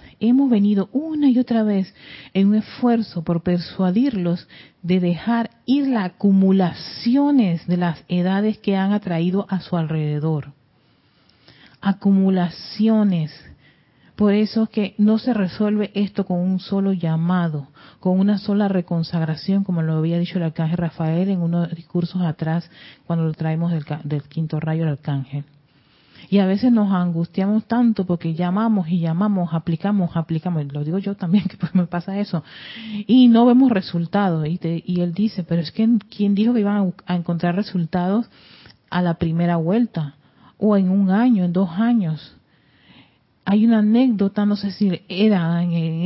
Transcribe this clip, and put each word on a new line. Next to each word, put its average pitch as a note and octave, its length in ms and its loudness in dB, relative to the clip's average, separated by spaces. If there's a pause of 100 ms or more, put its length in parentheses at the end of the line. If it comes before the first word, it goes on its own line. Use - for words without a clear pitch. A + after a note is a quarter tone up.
(180)
hemos B3+ 320 2
venido G3+ 420 2
una D4+ 360 0
y B3 100 4
otra A#3 240 0
vez G3+ 320 -2 (380)
en G3 160 2
un G#3 80 4
esfuerzo A3+ 680 -2
por E3+ 200 -2
persuadirlos F3+ 1040 -2 (340)
de F3+ 160 2
dejar F#3 520 -2 (140)
ir C#4 220 0
las A3+ 200 0
acumulaciones F#3+ 1600 2
de F3+ 80 0
las F3 320 -2
edades F#3+ 500 0
que G3 180 -2
han F#3+ 160 0
atraído F#3 560 -2
a F#3+ 120 -4
su - 160 -6
alrededor. D3+ 760 -2 (1300)
Acumulaciones. F#3+ 1500 0 (840)
Por G#3 160 4
eso G#3+ 320 0
es A3 60 -2
que G3+ 280 -4
no G#3+ 200 4
se B3 140 -2
resuelve G#3 640 -2
esto G3 320 -2
con F3+ 120 -2
un F#3 200 0
solo G3 340 -2
llamado, E3 760 -2 (320)
con F#3 180 0
una G3+ 200 2
sola G3+ 280 0
reconsagración, E3+ 960 -2
como F3 200 -2
lo D#3+ 120 -2
había D#3+ 240 0
dicho F3 200 -4
el E3+ 60 -2
arcángel D#3+ 340 -2
Rafael E3+ 500 -2
en F#3+ 120 -2
unos E3+ 300 -2
discursos E3+ 520 -6
atrás, D#3+ 460 -4 (380)
cuando E3 180 -2
lo D#3+ 80 -2
traemos D#3+ 380 -4
del D#3 140 -4
ca-, D3+ 180 -8
del D3 220 -4
quinto D#3 340 -6
rayo D#3 260 -2
del D3+ 100 -2
arcángel. C#3+ 500 -6 (840)
Y G3 80 4
a F#3+ 80 4
veces G3+ 260 2
nos G#3 200 2
angustiamos F3+ 720 -2
tanto A3+ 420 0
porque E3 280 -2
llamamos F#3 540 0
y F3 120 0
llamamos, F3 520 0
aplicamos, E3+ 640 -2
aplicamos. D#3+ 460 -2
Y C#3+ 60 -8
lo D3 160 -6
digo E3 140 -4
yo G3+ 160 -6
también, F#3+ 300 0
<laughs> - 40 -4
que - 80 -18
pues - 180 -4
me F3+ 120 2
pasa F#3+ 320 -6
eso. F#3 240 -4 (640)
Y B3+ 220 8
no A#3 180 6
vemos B3+ 240 6
resultados. F3 760 -2
Y, E3+ 120 -4
te, E3 260 -4
y F3 160 -2
él F3 140 -2
dice, G3+ 300 -4
pero E3+ 160 -2
es D#3 100 -6
que A3 180 0 (260)
¿quién G3+ 200 0
dijo A3 200 2
que A3+ 60 2
iban G3+ 160 0 (300)
a, F#3 60 -4
a F3+ 40 0
encontrar E3+ 380 -2
resultados F#3 720 -2 (640)
a F3+ 120 0
la E3+ 120 0
primera E3+ 420 0
vuelta? E3 580 -2 (440)
O G#3+ 180 2
en F#3+ 120 2
un F#3+ 220 2
año, G#3+ 340 2
en F3 80 0
dos F3+ 180 0
años. F#3+ 680 -2 (1080)
Hay G#3 220 2
una A3+ 140 4
anécdota, G#3 640 2
no G#3 100 0
sé G3+ 140 -6
si F#3 380 -2
era F3 540 0
en, F3 100 -2
en E3 340 -2